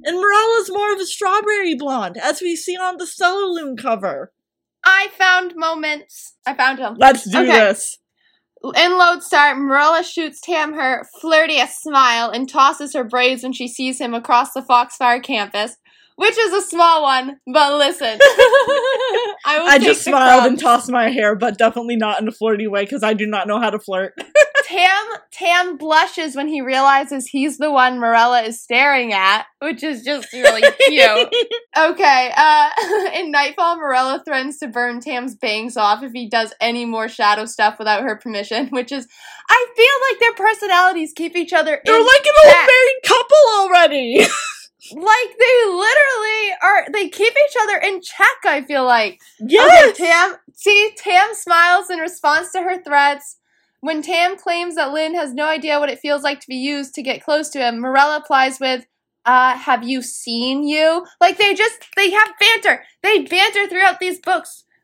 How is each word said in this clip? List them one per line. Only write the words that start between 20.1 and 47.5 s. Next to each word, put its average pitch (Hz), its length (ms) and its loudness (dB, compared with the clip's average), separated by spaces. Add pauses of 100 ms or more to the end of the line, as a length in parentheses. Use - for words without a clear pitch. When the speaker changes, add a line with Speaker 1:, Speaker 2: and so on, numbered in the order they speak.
Speaker 1:
smiled 254 340 6
and 254 120 0
Speaker 2:
crumbs. - 40 -8
Speaker 1:
tossed 240 280 2
my 240 200 0
hair, 214 260 0
but 208 220 -4
definitely 233 400 -2
not 214 240 -4
in 220 80 -6
a - 20 -12
flirty 220 360 -4
way, 202 180 -4
'cause 277 180 -8
I 214 100 2
do 214 120 -4
not 202 240 -4
know 208 100 -2
how 220 100 -2
to 208 100 -6
flirt. 190 380 -8
<laughs> - 60 -16 (420)
Speaker 2:
Tam, 381 400 0 (260)
Tam 349 460 -2
blushes 311 600 -2
when 285 100 -8
he 302 140 -6
realizes 269 680 -2
he's 285 300 -6
the 302 120 -4
one 254 300 0
Morella 233 440 2
is 226 180 -10
staring 254 520 0
at, 196 300 0 (160)
which 277 240 -8
is 285 200 -8
just 277 300 -8
really 247 280 2
Speaker 1:
<laughs> - 260 4
Speaker 2:
cute. - 420 2 (480)
Okay, 302 580 2
uh, 302 340 4 (440)
<laughs> - 0 -
in 359 160 -8
Nightfall, 302 460 -2
Morella 269 500 -4
threatens 277 340 -8
to 302 100 -12
burn 240 320 -6
Tam's 247 340 -10
bangs 220 420 -6
off 214 240 0
if 262 120 -14
he 240 160 -12
does 226 320 -4
any 233 240 -4
more 220 240 -6
shadow 214 360 -2
stuff 214 320 -2
without 214 260 -4
her 226 120 -4
permission, 220 540 -8
which 247 220 -8
is, 269 140 -10 (440)
I 480 260 0
feel 523 340 2
like - 100 -4 (180)
their 392 100 0
personalities 370 680 0
keep 330 220 -8
each 349 180 -6
other 311 320 2
Speaker 1:
They're 440 140 4
Speaker 2:
in - 20 4
Speaker 1:
like 539 240 6
an 587 80 4 (120)
old 571 80 12
Speaker 2:
check. 339 140 4
Speaker 1:
married 523 360 4
couple 508 340 4 (200)
already. 294 760 4
<laughs> - 40 -8 (560)
Speaker 2:
Like, 427 480 -2
they 480 260 4
literally 427 960 0
are, 381 300 2
they 381 160 -4
keep 427 240 0
each 571 300 2